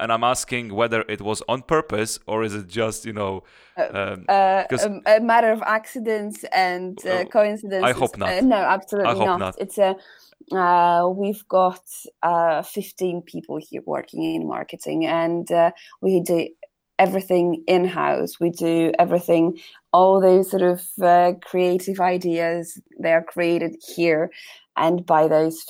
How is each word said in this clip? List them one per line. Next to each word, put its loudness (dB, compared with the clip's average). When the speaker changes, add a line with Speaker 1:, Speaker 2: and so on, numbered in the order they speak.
Speaker 1:
and -2
I'm 0
asking -2
whether 0
it -8
was -4
on -2
purpose -2
or -2
is -4
it -10
just, -4
you -10
know, -6
Speaker 2:
Uh, -2
Speaker 1:
um, -8
Speaker 2:
uh, 2
Speaker 1:
'cause -2
Speaker 2:
a, -6
a -4
matter 4
of -2
accidents -6
and, -2
uh, -4
Speaker 1:
Uh, -2
Speaker 2:
coincidences. 0
Speaker 1:
I 2
hope -2
not. -4
Speaker 2:
Uh, -2
no, 4
absolutely -2
Speaker 1:
I 0
hope 0
Speaker 2:
not. 0
Speaker 1:
not. -6
Speaker 2:
It's -12
a, 2
uh, 4
we've -6
got, 2
uh, 0
fifteen -6
people -10
here -12
working -8
in -6
marketing, -6
and, -2
uh, 2
we 2
do 0
everything 0
in-house. -2
We 0
do 0
everything, 2
all 6
those 6
sort -2
of, -4
uh, 6
creative 0
ideas, -2
they 0
are 4
created 0
here 2
and 0
by 4
those 0